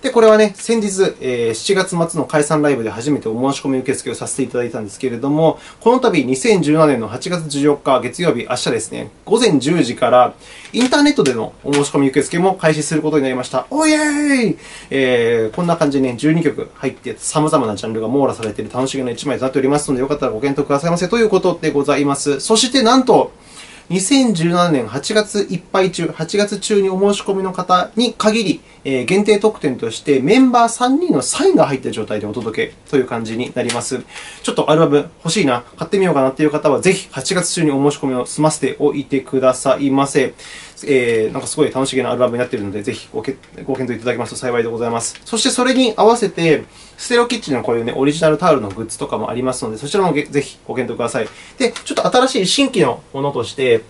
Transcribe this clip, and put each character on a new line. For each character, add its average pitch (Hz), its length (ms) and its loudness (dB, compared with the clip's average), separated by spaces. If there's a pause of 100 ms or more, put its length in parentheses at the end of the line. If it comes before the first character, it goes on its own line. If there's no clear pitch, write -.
で、 269 100 -4
こ 240 100 4
れ 220 80 8
は 214 80 8
ね、 214 200 4
先 226 240 0
日、 190 400 0
え 120 300 -2
ー、 113 40 -2
七 - 200 -2
月 185 140 0
末 165 320 -2
の 127 40 0
解 151 200 2
散 151 180 0
ラ 147 80 4
イ 135 60 2
ブ 113 80 -4
で 107 60 -4
初 117 200 -4
め 139 80 2
て 110 100 -6
お 123 240 0
申 135 60 -4
し - 20 -10
込 139 100 -4
み 131 100 0
受 131 140 -2
付 - 180 -8
を - 20 -6
さ 117 140 -10
せ - 80 -8
て 135 80 0
い - 20 -10
た 123 120 -6
だ 120 60 0
い 120 60 -6
た 117 80 -8
ん 107 60 -6
で 98 80 -12
す - 80 -16
け 127 100 -2
れ 117 60 -8
ど 123 120 -4
も、 151 300 2 (220)
こ 220 100 4
の 254 80 6
度、 196 260 2
二 131 120 0
千 208 260 2
十 147 100 2
七 156 140 6
年 131 140 2
の 110 80 -6
八 127 220 -8
月 165 180 -6
十 139 140 -4
四 147 160 4
日 135 220 2
月 - 220 -6
曜 165 100 2
日、 120 160 -4
明 123 60 -2
日 - 160 -4
で 117 80 0
す - 140 -8
ね、 - 180 -10 (140)
午 226 160 2
前 190 180 4
十 151 240 2
時 117 140 -2
か 120 140 2
ら 123 240 4 (380)
イ 233 120 2
ン 254 40 2
タ 294 100 2
ー 294 40 6
ネ 294 80 6
ッ 285 60 2
ト 196 80 4
で 131 100 2
の 110 180 -6 (120)
お 139 80 -2
申 143 120 2
し 139 60 -8
込 - 80 -2
み 139 120 4
受 139 120 2
付 170 160 -4
も 185 160 2
開 160 220 2
始 151 80 -4
す - 100 -4
る 151 80 0
こ 151 80 0
と 156 60 2
に 139 80 2
な 131 40 0
り 127 60 -2
ま 127 80 -4
し 127 60 -10
た。 - 220 -4
お 277 100 -2
ー、 311 80 4
イ 302 40 4
エ 302 40 4
ー 285 540 0
イ！ - 80 -4 (320)
え 117 600 2
ー、 - 40 -10
こ 180 60 -2
ん 175 40 0
な 170 100 2
感 156 140 0
じ 139 100 0
で 131 100 0
ね、 120 60 -6
十 151 160 2
二 165 120 2
曲 - 300 -4
入 135 160 -4
っ - 40 -14
て、 113 240 -12
様 156 320 0
々 143 160 2
な 107 80 -2
ジ 101 100 -8
ャ 113 40 -4
ン 113 40 -6
ル 110 80 -4
が 110 60 -4
網 135 220 2
羅 113 60 -2
さ 117 100 -10
れ 107 80 -4
て - 100 -8
い 104 40 -6
る 101 60 -12
楽 127 140 -2
し 135 100 -6
げ 135 60 -4
な 123 80 -4
一 113 160 -8
枚 123 120 -4
と 107 40 -4
な 131 60 -2
っ 131 40 -6
て 147 60 -2
お 127 40 0
り 127 40 2
ま 143 140 2
す 147 100 -6
の 135 60 0
で、 123 60 0
よ - 40 -2
か 143 80 -2
っ 143 60 -10
た 139 60 -2
ら 117 60 -2
ご 107 80 -6
検 139 200 -2
討 143 40 0
く - 80 -2
だ 135 60 2
さ 165 80 -2
い 165 60 0
ま 175 40 0
せ 175 120 -2
と 233 100 0
い 233 60 4
う 208 40 2
こ 185 120 2
と 175 200 0
で 156 120 -2
ご 143 100 0
ざ 135 160 2
い 143 60 2
ま 139 100 2
す。 139 240 -2
そ - 180 0
し 247 140 0
て、 262 120 2
な 233 140 4
ん 262 80 4
と、 - 280 2 (580)
二 185 100 0
千 254 340 4
十 165 160 0
七 175 200 2
年 127 160 0
八 151 280 -6
月 208 360 0
い 190 60 -4
っ - 60 -6 (100)
ぱ 196 80 2
い 185 100 2
中、 165 240 -4
八 160 220 -6
月 202 220 0
中 202 240 2
に 190 80 2
お 185 100 -2
申 202 180 2
し - 40 -10
込 190 140 -2
み 190 60 -4
の 185 100 -4
方 180 440 0
に 226 160 0
限 214 320 0
り、 180 160 -2 (240)
え 131 160 -2
ー、 120 60 -4
限 196 180 2
定 208 140 4
特 202 200 0
典 127 200 -4
と 113 120 -4
し - 100 -12
て 139 200 2
メ 160 160 4
ン 262 140 6
バ 233 160 4
ー - 20 2
三 254 320 0
人 349 140 -2
の 143 80 2
サ - 240 0
イ 392 60 6
ン 311 40 4
が 156 100 6
入 139 120 -2
っ - 20 -6
た 120 100 -6
状 107 140 -6
態 104 160 -4
で 101 60 -8
お 107 80 -6
届 113 340 -4
け - 60 -16 (160)
と 143 80 2
い - 20 4
う 123 60 2
感 117 180 -6
じ 110 140 -6
に 127 160 -4
な 127 80 -2
り 120 100 -2
ま 120 80 -4
す。 120 220 -6 (400)
ち - 80 -4
ょ - 20 -4
っ - 20 -4
と - 160 0
ア 151 40 6
ル 160 60 4
バ 160 100 4
ム 143 60 4 (280)
欲 165 80 -4
し 214 100 0
い 151 40 2
な、 120 180 0 (140)
買 165 100 -8
っ - 20 -6
て 202 80 0
み 190 60 2
よ 180 60 2
う 151 40 2
か 139 60 2
な 131 80 2
っ 131 60 -4
て - 80 -2
い 151 40 4
う 147 40 2
方 147 180 0
は、 123 140 2
ぜ 185 100 4
ひ - 180 -4
八 139 240 -6
月 175 160 -2
中 170 140 -2
に 151 60 2
お 139 200 2
申 143 60 -6
し - 20 -14
込 139 100 -4
み 131 60 -2
を 123 120 -4
済 - 160 -4
ま 156 80 4
せ - 100 -6
て - 180 -2
お 143 140 2
い 139 120 -6
て 135 160 -2
く 131 200 -4
だ 127 140 4
さ 131 260 0
い 143 80 0
ま 135 180 2
せ。 135 280 0 (500)
え 117 460 2
ー、 - 20 -10
な 135 60 -6
ん - 20 -6
か 123 80 -10
す - 80 -8
ご 156 80 4
い 120 80 -2
楽 131 140 0
し 131 100 -4
げ 127 80 0
な 120 60 -2
ア - 20 0
ル 120 80 -2
バ 127 80 4
ム 117 60 -4
に 120 40 -4
な 123 60 0
っ 120 40 -12
て - 80 -4
い 110 40 -2
る 101 60 -6
の 98 40 -6
で、 104 120 -8
ぜ 120 100 -4
ひ - 200 -12
ご - 100 -6
け-、 135 140 -6 (280)
ご 139 100 -2
検 123 180 -4
討 120 40 -4
い 113 40 -10
た 113 60 -6
だ 123 60 0
け 113 60 -2
ま 120 80 -4
す - 40 -12
と 120 60 -12
幸 120 240 -2
い - 20 2
で 113 60 -2
ご 113 100 -6
ざ 117 80 -2
い 117 40 -2
ま 117 100 -2
す。 - 240 -8
そ - 140 -6
し 214 40 -2
て 269 60 2
そ 254 160 0
れ 254 100 2
に 240 220 2
合 185 80 2
わ 226 120 6
せ 214 120 -2
て、 165 360 0 (320)
ス - 120 -12
テ 247 60 -2
レ 240 60 4
オ 240 60 2
キ 240 100 -4
ッ 214 40 -8
チ - 100 -10
ン 139 40 0
の 117 80 -2
こ 120 100 -2
う 117 40 0
い 117 40 -2
う 113 40 -4
ね、 117 120 -4
オ 135 80 0
リ 147 80 2
ジ 160 100 -4
ナ 160 80 4
ル 151 80 0
タ 175 140 2
オ - 20 6
ル 127 60 -2
の 107 80 -6
グ 98 140 -10
ッ 110 40 -8
ズ - 100 -12
と 147 120 -8
か 151 100 -4
も - 120 -6
あ - 40 -6
り 123 80 -4
ま 127 120 -2
す - 100 -10
の 110 80 -6
で、 110 60 -10
そ 139 100 -10
ち 170 80 -2
ら 196 80 4
も 175 80 2
げ-、 147 180 0
ぜ 139 100 0
ひ - 180 -10 (100)
ご 117 80 -6
検 120 160 -4
討 110 40 -8
く 117 60 -4
だ 117 60 -2
さ 123 120 -4
い。 107 80 -6 (300)
で、 240 140 0
ち - 200 -10
ょ - 20 -4
っ - 20 -2
と - 100 0
新 247 220 2
し 247 140 -2
い 185 40 0
新 277 200 2
規 262 140 0
の - 200 2 (120)
も 135 100 -6
の 143 100 -2
と 123 100 -4
し - 120 -8
て 120 360 2